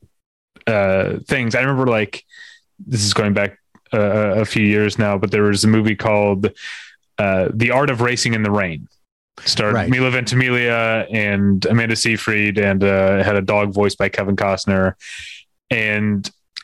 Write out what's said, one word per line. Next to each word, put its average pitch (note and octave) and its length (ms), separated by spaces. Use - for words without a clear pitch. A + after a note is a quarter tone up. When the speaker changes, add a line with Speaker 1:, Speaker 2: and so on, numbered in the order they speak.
Speaker 1:
uh, F#2+ 500
things. B2 280
I B2 60
remember, C3 260
like, G#2+ 360
this G#2+ 200
is G2+ 80
going G#2 200
back, G2+ 240
uh, G#2 440
a G#2+ 80
few A2 200
years G#2 340
now, G#2 180
but F#2+ 140
there G#2 120
was G#2 200
a G#2+ 40
movie A2 280
called, G2+ 560
uh, F#2+ 360
The A2+ 180
Art C#3 180
of A#2+ 120
Racing B2 320
in A2 100
the G#2 80
Rain. F#2 360
Starred G#2+ 300
Speaker 2:
Right. A2+ 140
Speaker 1:
Mila B2+ 220
Ventimiglia A#2+ 1000
and G2+ 540
Amanda A2+ 300
Seyfried, G#2 640
and, G2 260
uh, G2 400
had G#2 120
a G2+ 60
dog G2+ 320
voiced G2+ 240
by G2 120
Kevin G2 260
Costner. F#2+ 580
And G#2+ 600